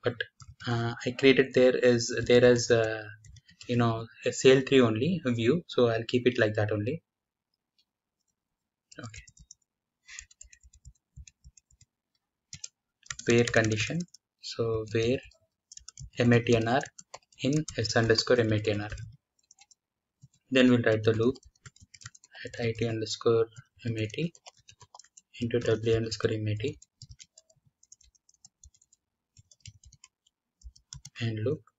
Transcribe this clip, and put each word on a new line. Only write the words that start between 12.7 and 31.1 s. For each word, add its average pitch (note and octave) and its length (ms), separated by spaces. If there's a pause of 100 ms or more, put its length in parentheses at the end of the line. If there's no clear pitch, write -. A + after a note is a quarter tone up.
Where A#2+ 180
condition. A2 540 (420)
So A2+ 500
where A2+ 280 (1000)
M A#2+ 140
A A#2 80
T A#2+ 140
N A2 120
R C3 140 (600)
in C3 100 (240)
S G#2+ 180
underscore A#2 460
M A2 100
A G#2+ 80
T G#2+ 120
N G#2 100
R. G#2 80 (1600)
Then B2+ 180
we'll A#2+ 120
write A2 220
the A2 100
loop A2+ 220 (1080)
at A#2+ 200
I A2+ 120
T A#2 100
underscore A2+ 600 (380)
M A2+ 120
A A2 160
T E3 200 (1040)
into A#2+ 200
W A2+ 360
underscore A2+ 380
M G#2+ 140
A G#2+ 80
T. C3+ 220 (4000)